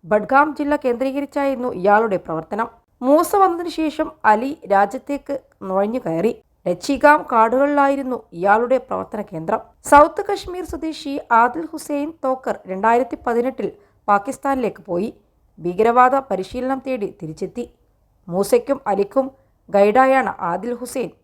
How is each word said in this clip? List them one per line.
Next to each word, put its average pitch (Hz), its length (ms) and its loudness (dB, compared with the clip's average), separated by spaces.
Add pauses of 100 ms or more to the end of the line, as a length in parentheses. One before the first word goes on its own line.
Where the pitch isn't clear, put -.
ബഡ്ഗാം 262 540 2
ജില്ല 294 160 0
കേന്ദ്രീകരിച്ചായിരുന്നു 269 960 -2
ഇയാളുടെ 202 440 2
പ്രവർത്തനം. 165 500 -6 (340)
മൂസ 302 340 2
വന്നതിന് 349 340 2
ശേഷം 311 420 -4 (140)
അലി 233 320 2 (140)
രാജ്യത്തേക്ക് 262 680 -2 (240)
നുഴഞ്ഞു 196 360 -2
കയറി. 175 360 -2 (320)
ലച്ചിഗാം 294 640 2
കാടുകളിലായിരുന്നു 269 920 2 (100)
ഇയാളുടെ 220 440 2
പ്രവർത്തന 208 440 -6
കേന്ദ്രം. 175 380 -6 (260)
സൗത്ത് 320 480 6
കശ്മീർ 359 320 -8
സ്വദേശി 294 540 -8 (120)
ആദിൽ 233 400 4
ഹുസൈൻ 294 420 -6 (100)
തോക്കർ 262 440 -4
രണ്ടായിരത്തി 233 500 0 (100)
പതിനെട്ടിൽ 240 440 -2 (360)
പാകിസ്ഥാനിലേക്ക് 262 760 -2
പോയി. 190 280 -4 (460)
ഭീകരവാദ 233 560 2
പരിശീലനം 254 720 -6
തേടി 233 340 -6
തിരിച്ചെത്തി. 170 480 -10 (580)
മൂസയ്ക്കും 233 600 0
അലിക്കും 202 440 0 (380)
ഗൈഡായാണ് 254 680 4
ആദിൽ 190 360 -4
ഹുസൈൻ 240 340 -8 (140)